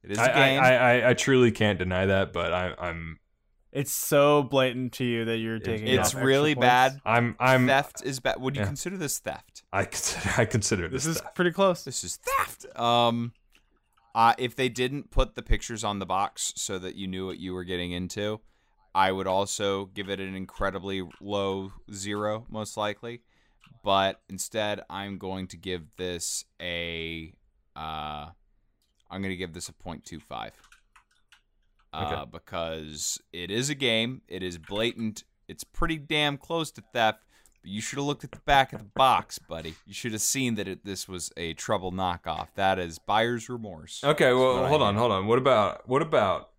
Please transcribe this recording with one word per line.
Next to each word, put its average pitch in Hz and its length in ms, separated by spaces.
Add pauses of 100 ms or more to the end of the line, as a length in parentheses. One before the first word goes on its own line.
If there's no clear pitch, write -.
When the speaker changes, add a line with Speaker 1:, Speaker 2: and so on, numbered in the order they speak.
Speaker 1:
It - 100
is 107 60
a 113 40
Speaker 2:
I, - 40
I, 135 220
Speaker 1:
game. 135 140
Speaker 2:
I, 127 140 (280)
I, 127 60
I 120 40
truly 127 380
can't 104 260
deny 90 280
that, 95 260
but 85 200
I, 90 260
I'm 82 420 (500)
Speaker 3:
It's 135 220
so 147 500
blatant 131 520
to 131 100
you 117 220
that 113 100
you're 113 200
Speaker 2:
It's 110 100
Speaker 3:
taking 110 220
Speaker 1:
It's 127 100
Speaker 3:
off 113 80
extra - 180
Speaker 1:
really 143 300
Speaker 3:
points. 127 120
Speaker 1:
bad. 127 380
Speaker 2:
I'm, 120 340
I'm 127 300
Speaker 1:
Theft 135 360
is 131 160
bad. - 200
Would 131 160
you 104 60
Speaker 2:
Yeah. 98 60
Speaker 1:
consider 175 280
this 156 220
theft? - 440 (100)
Speaker 2:
I 95 120
consider, - 520
<laughs> - 40
I 113 60
consider 98 420
this 131 160
Speaker 3:
This 160 120
is - 60
Speaker 2:
theft. - 120
Speaker 3:
pretty 175 180
close. 185 320
Speaker 1:
This - 180
is 180 140
theft. - 500 (120)
Um, 117 540 (840)
uh, 113 240
if 123 180
they 131 140
didn't 127 400
put 131 260
the 120 60
pictures 110 420
on 101 160
the 95 60
box 92 500
so 95 220
that 90 180
you 95 100
knew 92 200
what 92 120
you 92 160
were 92 100
getting 90 280
into, 104 480 (560)
I 95 140
would 95 160
also 98 600
give 95 220
it 98 120
an 95 160
incredibly 95 680 (180)
low 98 520 (200)
zero, 104 560
most 107 280
likely. 107 460 (600)
But 98 460
instead, 104 600
I'm 98 300
going 95 300
to - 80
give 87 260 (140)
this 90 480 (180)
a, 82 720 (400)
uh, 76 540 (840)
I'm 95 100
gonna 95 140
give 87 180
this 85 160
a - 40
point - 320
two 80 160
five. 55 320 (1400)
Uh, 78 120 (180)
Speaker 2:
Okay. 64 80
Speaker 1:
because 80 920 (120)
it 87 180
is 123 180
a 151 60
game, 123 540
it 92 160
is 87 140
blatant, 110 680 (240)
it's - 160
pretty 160 340
damn 147 400
close 165 320
to - 100 (120)
theft, 110 260 (440)
but 82 100
you 107 80
should 120 180
have 143 80
looked 143 160
at - 80
the - 160
back 139 260
of 113 60
the 107 160
box, 127 460
buddy. 80 340 (120)
You 98 80
should 117 180
have 107 100
seen 127 320
that 101 140
it, 92 160
this 98 240
was 90 280
a 82 180
Trouble 92 360
knockoff. 90 640
That 95 240
is 85 220
buyer's 113 480
remorse. 104 560
Speaker 2:
Okay, 147 220
Speaker 1:
That's 127 100
Speaker 2:
well, 131 180
Speaker 1:
what 123 120
I - 20
Speaker 2:
hold 147 140
on, 101 120
Speaker 1:
hear. 104 60
Speaker 2:
hold 120 100
on. 95 160
What 117 120
about, 123 500
what 131 120
about 113 580